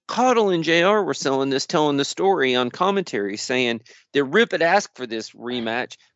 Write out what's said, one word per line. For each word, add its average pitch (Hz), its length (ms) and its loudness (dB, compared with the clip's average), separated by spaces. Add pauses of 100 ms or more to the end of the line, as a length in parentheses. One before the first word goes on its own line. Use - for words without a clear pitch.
Caudle 233 420 2
and 165 140 0
J 165 180 4
R 202 220 2
were 143 100 -4
selling 135 340 0
this, 135 160 -2
telling 151 320 0
the 139 80 0
story 156 520 0
on 123 140 0
commentary, 175 640 -2
saying 123 460 -2 (320)
that 143 100 2
Rip 180 260 2
had 165 120 0
asked 185 340 2
for 127 100 -10
this 110 240 -8
rematch 117 680 -6 (200)